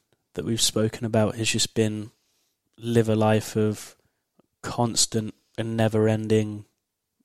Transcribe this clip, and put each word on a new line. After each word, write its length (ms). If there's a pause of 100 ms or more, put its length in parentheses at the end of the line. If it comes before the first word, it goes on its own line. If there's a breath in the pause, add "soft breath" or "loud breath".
(340)
that 100
we've 180
spoken 420
about 300
has 140
just 260
been 380 (640)
live 300
a 80
life 400
of 400 (640)
constant 720 (240)
and 180
never-ending 880 (600)